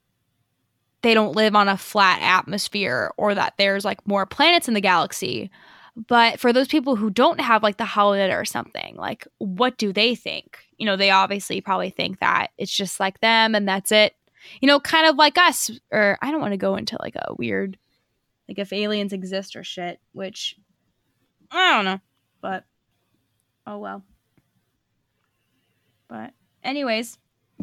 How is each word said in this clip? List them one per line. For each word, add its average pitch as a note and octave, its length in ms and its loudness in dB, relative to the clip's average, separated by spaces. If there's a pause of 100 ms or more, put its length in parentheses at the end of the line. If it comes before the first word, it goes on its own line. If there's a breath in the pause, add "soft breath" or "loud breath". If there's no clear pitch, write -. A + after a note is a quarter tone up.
(1000)
they A#3 120 4
don't G#3+ 220 2
live G#3+ 200 4
on G3+ 120 4
a G3 100 2
flat F#3+ 460 2
atmosphere, F3+ 960 -2
or G#3 180 0
that - 220 -2
there's, G3 280 0
like, G3+ 220 -8
more G3 180 0
planets E4+ 420 2
in A#3+ 60 0
the G#3 80 0
galaxy. E3+ 680 -2 (560 loud breath)
But A#3 340 4
for A#3+ 100 4
those B3+ 160 2
people C4+ 300 0
who G#3+ 120 -2
don't C#4+ 300 2
have, A#3 240 2
like, G#3 140 0
the A3+ 80 -6
HoloNet G3 500 2
or F2 80 -4
something, - 540 -10
like, - 300 -10 (100)
what A3+ 400 -2
do G3+ 160 -2
they A3 220 2
think? - 420 -12 (200)
You - 80 -6
know, G3 120 0
they G3 120 4
obviously F#3+ 520 2
probably F#3 280 -4
think F#3 300 -6
that - 280 0 (100)
it's - 180 -8
just F#3+ 240 -6
like F#3+ 220 -4
them A3+ 340 2
and G3+ 100 0
that's G3 280 -2
it. G#3+ 200 4 (460 loud breath)
You C4 80 0
know, C#4+ 140 6
kind D#4+ 260 2
of D#4 80 4
like D4 220 4
us, E4+ 340 4 (200)
or G3+ 300 2
I - 100 -4
don't D#4 100 -2
wanna G3+ 160 -2
go G3 180 0
into, - 240 -6
like, - 160 -10
a - 200 -8
weird, G#2+ 420 -4 (720)
like, G3 100 -10
if G3 140 -8
aliens G#3 400 -2
exist F#3+ 420 -8
or F#3 80 -16
shit, F3 380 -12 (100)
which, - 460 -10 (920)
I F4+ 260 2
don't G3+ 100 0
know, F#3+ 160 -4 (400)
but, F#3+ 240 -8 (1000)
oh G#3 120 -14
well. G3+ 260 -14 (2000)
But - 240 -16 (280)
anyways, A#3+ 560 -6 (460)